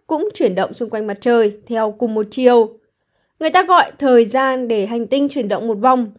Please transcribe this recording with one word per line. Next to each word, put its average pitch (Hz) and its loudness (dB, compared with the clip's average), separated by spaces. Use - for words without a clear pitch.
cũng 330 -4
chuyển 214 0
động 190 -4
xung 220 -8
quanh 214 -6
mặt 202 -8
trời 226 2
theo 220 -4
cùng 220 -2
một 214 -2
chiều. 240 2
Người 311 -2
ta 370 4
gọi 349 2
thời 247 6
gian 262 -2
để 208 -2
hành 233 -6
tinh 277 0
chuyển 269 -4
động 208 -4
một 214 -2
vòng 247 0